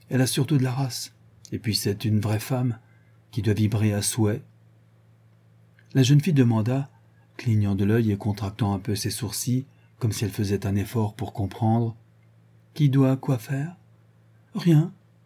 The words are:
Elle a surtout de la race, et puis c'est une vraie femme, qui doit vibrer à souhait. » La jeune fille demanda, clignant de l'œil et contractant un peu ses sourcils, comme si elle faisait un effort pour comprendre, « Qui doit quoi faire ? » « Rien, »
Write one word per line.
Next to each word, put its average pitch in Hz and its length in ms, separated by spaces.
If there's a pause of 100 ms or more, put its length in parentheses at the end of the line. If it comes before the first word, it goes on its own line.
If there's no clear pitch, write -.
Elle 131 120
a 127 60
surtout 147 300
de 127 60
la 127 80
race, 131 420 (380)
et 120 80
puis 101 160
c'est 101 300
une 107 140
vraie 104 200
femme, 123 400 (520)
qui 110 100
doit 107 120
vibrer 107 400
à 101 80
souhait. » 107 400 (1500)
La 135 100
jeune 143 180
fille 180 120
demanda, 123 560 (460)
clignant 104 400
de 98 80
l'œil 110 280
et 101 60
contractant 101 560
un 95 60
peu 101 160
ses 107 140
sourcils, 120 560 (340)
comme 110 120
si - 140
elle 95 60
faisait 98 340
un 98 100
effort 104 380
pour - 200
comprendre, « 113 640 (800)
Qui 147 160
doit 131 280
quoi 131 200
faire ? » « 143 380 (800)
Rien, » 170 380 (320)